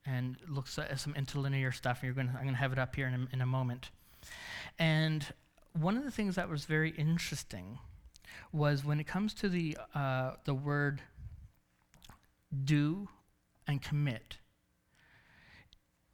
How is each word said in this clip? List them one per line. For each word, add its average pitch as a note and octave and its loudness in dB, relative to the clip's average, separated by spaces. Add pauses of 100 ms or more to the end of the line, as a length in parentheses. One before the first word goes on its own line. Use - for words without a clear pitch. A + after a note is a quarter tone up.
and B2+ 0 (140)
looked C#3 -4
at D3 -2
some D3 -4
interlinear C#3 0
stuff. B2 -2
And C3 -4
you're B2+ -2
gonna, B2+ 0
I'm C3 -4
gonna C3+ 0
have C3 2
it C3 2
up B2+ 0
here C3+ 0
in B2+ 0
a, B2+ -2
in B2+ -2
a B2+ 2
moment. B2+ 0 (840)
And D#3 4 (460)
one E3+ 2
of C4 0
the C4+ -4
things G3 0
that F3 -2
was D3 -2
very D#3 4
interesting D3 -2 (720)
was D3 2
when D3 2
it D3+ -4
comes G#3 -2
to - -2
the, E3+ 0 (180)
uh, C3 0 (120)
the D3 0
word C#3+ 0 (1600)
do D#3 4 (600)
and C#3 2
commit, C#3+ 0 (1800)